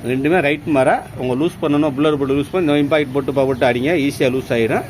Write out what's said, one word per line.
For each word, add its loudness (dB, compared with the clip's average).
ரெண்டுமே 2
ரைட் -4
மரம். 2
உங்க -2
லூஸ் -4
பண்ணணும், 0
புல்லர் 0
போட்டு 0
லூஸ் -6
பண்ணி, 0
இந்த 2
இம்பாக்ட் 0
போட்டு 0
பா-, 2
போட்டு 2
அடிங்க, 0
ஈஸியா 0
லூஸ் -4
ஆயிரும். 0